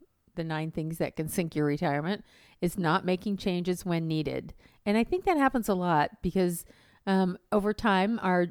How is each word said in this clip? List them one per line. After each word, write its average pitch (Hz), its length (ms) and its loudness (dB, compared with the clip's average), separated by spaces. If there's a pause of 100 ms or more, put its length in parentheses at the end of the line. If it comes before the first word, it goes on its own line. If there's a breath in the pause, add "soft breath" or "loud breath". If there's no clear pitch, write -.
(360)
the 170 80 -6
nine 160 260 -4
things 160 300 -6
that 151 160 -4
can 156 120 -4
sink 165 280 -4
your 151 100 2
retirement, 151 580 -2 (380 soft breath)
is 175 160 0
not 170 260 2
making 185 340 -2
changes 180 460 -2
when 165 240 -2
needed. 151 460 -4 (320 soft breath)
And 208 120 2
I 233 60 4
think 359 220 -2
that 370 100 4
happens 269 320 2
a 214 60 4
lot 175 380 2 (100)
because, 180 420 0 (440 soft breath)
um, 190 320 2 (120)
over 208 220 2
time, 208 480 2
our 180 300 2